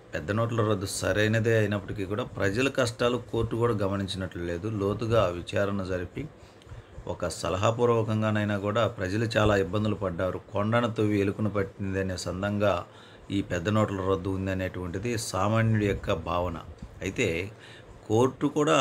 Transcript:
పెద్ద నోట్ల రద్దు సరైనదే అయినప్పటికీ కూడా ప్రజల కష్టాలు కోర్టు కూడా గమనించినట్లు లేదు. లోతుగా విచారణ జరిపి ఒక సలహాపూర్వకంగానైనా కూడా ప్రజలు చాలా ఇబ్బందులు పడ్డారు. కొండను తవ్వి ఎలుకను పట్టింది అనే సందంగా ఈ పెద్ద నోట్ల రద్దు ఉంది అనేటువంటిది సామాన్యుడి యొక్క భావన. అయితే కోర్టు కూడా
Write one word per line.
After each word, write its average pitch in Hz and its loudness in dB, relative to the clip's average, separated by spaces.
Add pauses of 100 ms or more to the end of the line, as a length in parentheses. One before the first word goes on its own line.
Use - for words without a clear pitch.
(140)
పెద్ద 82 -4
నోట్ల 113 0
రద్దు 98 0
సరైనదే 107 2
అయినప్పటికీ 98 0
కూడా 104 -4 (140)
ప్రజల 101 2
కష్టాలు 123 0 (120)
కోర్టు 113 0
కూడా 117 2 (100)
గమనించినట్లు 95 -4
లేదు. 85 -4
లోతుగా 107 2
విచారణ 98 -2
జరిపి 92 -6 (840)
ఒక 87 -6
సలహాపూర్వకంగానైనా 107 2
కూడా 104 0
ప్రజలు 101 -2
చాలా 107 4 (100)
ఇబ్బందులు 104 0
పడ్డారు. 92 -2 (140)
కొండను 110 2
తవ్వి 104 2
ఎలుకను 101 0
పట్టింది 98 -4
అనే 95 -2
సందంగా 101 0 (600)
ఈ 98 2
పెద్ద 90 -2
నోట్ల 104 2 (140)
రద్దు 92 0
ఉంది 95 -2
అనేటువంటిది 92 -4
సామాన్యుడి 110 2
యొక్క 98 0 (140)
భావన. 87 -2 (440)
అయితే 98 -2 (800)
కోర్టు 127 2
కూడా 151 2